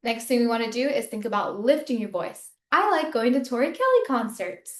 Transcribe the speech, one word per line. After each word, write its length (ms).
Next 220
thing 160
we 60
wanna 240
do 180
is 180
think 180
about 360
lifting 400
your 100
voice. 400
I 180
like 220
going 220
to 100
Tori 220
Kelly 400
concerts. 720